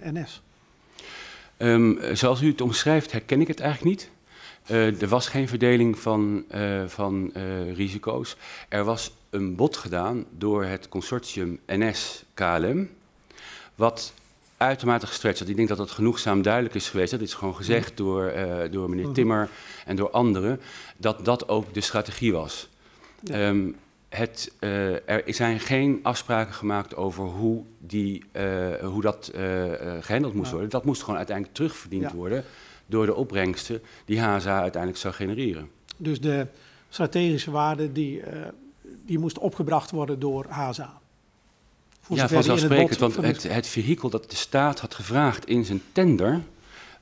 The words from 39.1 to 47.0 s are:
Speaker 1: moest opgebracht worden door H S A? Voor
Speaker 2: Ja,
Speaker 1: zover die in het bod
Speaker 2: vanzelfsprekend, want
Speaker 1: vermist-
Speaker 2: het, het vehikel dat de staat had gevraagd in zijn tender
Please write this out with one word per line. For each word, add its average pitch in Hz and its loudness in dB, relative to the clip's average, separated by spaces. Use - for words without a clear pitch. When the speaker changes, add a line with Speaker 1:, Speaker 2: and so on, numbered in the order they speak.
Speaker 1:
moest 160 -2
opgebracht 160 0
worden 143 -2
door 135 -2
H 135 -4
S 117 -8
A? - -14
Voor - -4
Speaker 2:
Ja, 131 4
Speaker 1:
zover 156 6
die - 6
in - 6
het 156 4
bod 139 8
Speaker 2:
vanzelfsprekend, - 6
want 117 4
Speaker 1:
vermist- 120 0
Speaker 2:
het, 85 -2
het 113 0
vehikel 123 0
dat - -4
de - -8
staat 143 2
had - -10
gevraagd 120 0
in 120 2
zijn 95 -2
tender 151 6